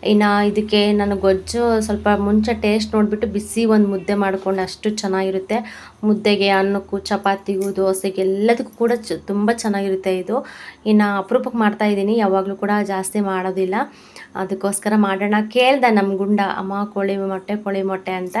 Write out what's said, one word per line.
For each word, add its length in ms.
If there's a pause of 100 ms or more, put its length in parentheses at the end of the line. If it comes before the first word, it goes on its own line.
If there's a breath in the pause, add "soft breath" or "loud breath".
ಇನ್ನು 420
ಇದಕ್ಕೆ 460
ನಾನು 240
ಗೊಜ್ಜು 640
ಸ್ವಲ್ಪ 360
ಮುಂಚೆ 380
ಟೇಸ್ಟ್ 400
ನೋಡಿಬಿಟ್ಟು 320
ಬಿಸಿ 380
ಒಂದು 240
ಮುದ್ದೆ 260
ಮಾಡ್ಕೊಂಡು, 480
ಅಷ್ಟು 280
ಚೆನ್ನಾಗಿರುತ್ತೆ. 1000 (140)
ಮುದ್ದೆಗೆ, 440
ಅನ್ನಕ್ಕೂ, 500
ಚಪಾತಿಗೂ, 800
ದೋಸೆಗೆ 460
ಎಲ್ಲದಕ್ಕೂ 420
ಕೂಡ 280
ಚ-, 200 (140)
ತುಂಬ 260
ಚೆನ್ನಾಗಿರುತ್ತೆ 680
ಇದು. 280 (400 loud breath)
ಇನ್ನು 320
ಅಪರೂಪಕ್ಕೆ 400
ಮಾಡ್ತಾಯಿದ್ದೀನಿ, 600
ಯಾವಾಗಲೂ 380
ಕೂಡ 140 (140)
ಜಾಸ್ತಿ 360
ಮಾಡೋದಿಲ್ಲ, 540 (600 loud breath)
ಅದಕ್ಕೋಸ್ಕರ 600
ಮಾಡೋಣ. 380 (160)
ಕೇಳ್ದೆ 400
ನಮ್ಮ 260
ಗುಂಡ, 240 (160)
"ಅಮ್ಮ 280
ಕೋಳಿ 320
ಮೊಟ್ಟೆ, 400
ಕೋಳಿ 260
ಮೊಟ್ಟೆ" 300
ಅಂತ. 280